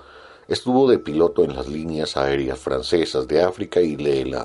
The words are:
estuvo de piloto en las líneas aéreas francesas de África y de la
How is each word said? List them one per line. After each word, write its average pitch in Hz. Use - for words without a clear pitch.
estuvo 127
de 107
piloto 82
en 69
las 65
líneas 78
aéreas 67
francesas 69
de 76
África 92
y 78
de 69
la 65